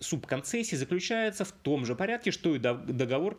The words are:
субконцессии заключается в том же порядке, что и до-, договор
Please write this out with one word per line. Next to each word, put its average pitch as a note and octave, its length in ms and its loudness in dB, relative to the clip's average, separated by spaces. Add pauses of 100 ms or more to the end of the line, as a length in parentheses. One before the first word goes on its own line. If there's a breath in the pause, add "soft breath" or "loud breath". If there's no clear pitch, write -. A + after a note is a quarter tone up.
субконцессии D#3+ 720 -2
заключается G3+ 720 0
в - 80 -12
том C#3 340 0
же A#2+ 80 0
порядке, G3+ 380 0
что D#3+ 240 2
и - 20 0
до-, A#2+ 160 4
договор C3 640 0